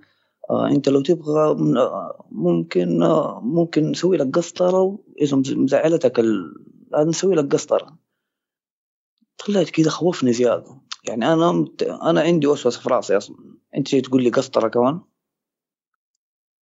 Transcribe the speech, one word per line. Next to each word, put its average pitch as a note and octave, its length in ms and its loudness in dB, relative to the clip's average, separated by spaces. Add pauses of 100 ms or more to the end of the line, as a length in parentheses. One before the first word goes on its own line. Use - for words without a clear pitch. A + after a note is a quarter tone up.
(500)
آه، A#2 180 -2
أنت C#3 220 2
لو C#3 120 2
تبغى D3+ 520 0
م-، D3+ 240 0
آه، F#2 540 -4
ممكن، E3+ 720 0
آه، C#3+ 400 0
ممكن D#3 480 0
نسوي E3+ 260 0
لك C#3 200 0
قسطرة، F3+ 440 0
و-، G3 220 -2 (180)
إذا C#3 160 0
مز-، C3 160 0
مزعلتك C3+ 680 2
ال-، G#2 460 -2 (300)
هذا D3+ 140 2
نسوي F3+ 260 0
لك C#3+ 180 -2
قسطرة." - 440 -2 (1500)
طلعت G3 240 0
كده D#3 200 2
خوفني D3+ 440 0
زيادة. A2 480 -2 (260)
يعني A#2 260 0
أنا E3 180 2
مت-، E3 320 -2
أنا E3 380 0
عندي D#3 260 2
وسوسة C3+ 340 0
في B2 80 -4
راسي G2+ 280 2
أصلا. - 200 -6 (400)
أنت C#3+ 140 -4
جاي C3+ 100 2
تقول C3 220 2
لي A#2+ 60 4
قسطرة A2+ 380 0
كمان؟ B2+ 340 0 (1600)